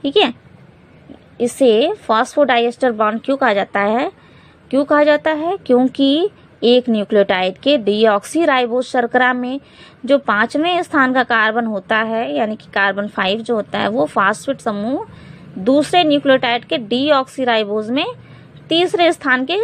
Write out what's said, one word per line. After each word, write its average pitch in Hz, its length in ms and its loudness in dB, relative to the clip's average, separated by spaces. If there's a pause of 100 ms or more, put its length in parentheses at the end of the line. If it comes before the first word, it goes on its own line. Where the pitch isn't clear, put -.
ठीक 285 140 -2
है। 302 300 0 (920)
इसे 247 520 2
फॉस्फोडाइएस्टर 247 1000 0
बॉन्ड 214 320 -2
क्यों 269 120 -2
कहा 254 180 0
जाता 196 260 -2
है? 233 320 -2 (580)
क्यों 277 140 0
कहा 294 200 2
जाता 294 260 2
है? 311 260 -4
क्योंकि 277 760 0 (320)
एक 247 260 2
न्यूक्लियोटाइड 196 720 0
के 285 200 2
डीऑक्सीराइबोस 233 1120 0
शर्करा 247 420 0
में 247 280 -6 (440)
जो 269 140 2
पांचवें 294 640 0
स्थान 269 300 0
का 254 100 2
कार्बन 226 440 0
होता 214 300 -4
है, 226 400 -2
यानी 220 200 -4
कि - 180 -20
कार्बन 202 340 -2
फ़ाइव 208 320 -4
जो 233 140 -4
होता 202 240 -6
है, 202 100 -2
वो 254 180 -2
फॉस्फेट 214 540 -2
समूह 233 460 -6 (520)
दूसरे 277 460 2
न्यूक्लियोटाइड 262 600 0
के 330 140 -6
डीऑक्सीराइबोस 240 1120 -2
में 285 180 -2 (640)
तीसरे 339 440 2
स्थान 262 320 -2
के 320 200 -6